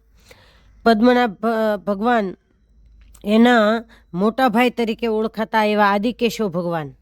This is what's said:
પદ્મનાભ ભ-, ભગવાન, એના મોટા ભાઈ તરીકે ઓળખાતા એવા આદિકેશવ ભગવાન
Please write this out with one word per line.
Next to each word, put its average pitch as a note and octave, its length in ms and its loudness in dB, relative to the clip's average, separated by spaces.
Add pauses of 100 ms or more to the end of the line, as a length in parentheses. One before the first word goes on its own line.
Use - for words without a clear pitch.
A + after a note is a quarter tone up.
(840)
પદ્મનાભ A#3 560 2
ભ-, A3 460 -2
ભગવાન, G#3 400 -2 (1000)
એના A3+ 600 2 (300)
મોટા G3+ 340 0
ભાઈ A#3 220 2
તરીકે A#3 380 -4
ઓળખાતા A3 560 -2
એવા G#3 280 2
આદિકેશવ A3 560 -2
ભગવાન E3+ 400 -6 (140)